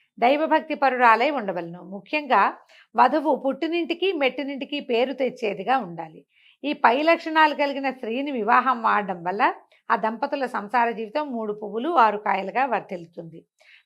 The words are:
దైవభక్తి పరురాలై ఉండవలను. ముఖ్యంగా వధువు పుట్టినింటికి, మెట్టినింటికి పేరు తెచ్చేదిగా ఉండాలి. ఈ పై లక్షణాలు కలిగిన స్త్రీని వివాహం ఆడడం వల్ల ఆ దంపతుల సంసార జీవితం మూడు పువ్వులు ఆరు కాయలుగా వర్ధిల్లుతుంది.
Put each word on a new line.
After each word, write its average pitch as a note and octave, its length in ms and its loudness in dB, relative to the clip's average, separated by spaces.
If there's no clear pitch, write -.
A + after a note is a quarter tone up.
దైవభక్తి D4+ 560 2
పరురాలై B3 560 4
ఉండవలను. F3+ 520 -6
ముఖ్యంగా A#3 720 0
వధువు C4 500 4
పుట్టినింటికి, E4 640 -2
మెట్టినింటికి C#4 680 -4
పేరు B3+ 320 0
తెచ్చేదిగా A3+ 680 -2
ఉండాలి. E3 460 -12
ఈ C#4+ 80 -4
పై B3+ 300 2
లక్షణాలు D#4+ 520 4
కలిగిన C4+ 360 -2
స్త్రీని B3+ 400 -6
వివాహం A#3+ 560 2
ఆడడం G3 380 0
వల్ల G#3+ 300 0
ఆ A#3 60 4
దంపతుల A#3+ 500 -4
సంసార A#3 440 -2
జీవితం A#3 420 -6
మూడు A3 200 -6
పువ్వులు A3 360 -8
ఆరు A#3 300 4
కాయలుగా G3 480 -2
వర్ధిల్లుతుంది. E3+ 760 -8